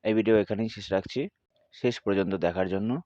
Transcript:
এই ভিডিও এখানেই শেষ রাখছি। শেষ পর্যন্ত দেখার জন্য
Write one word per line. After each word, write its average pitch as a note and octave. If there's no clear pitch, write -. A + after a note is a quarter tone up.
এই A2
ভিডিও A2
এখানেই G#2+
শেষ -
রাখছি। B2
শেষ -
পর্যন্ত G2
দেখার F2+
জন্য G#2+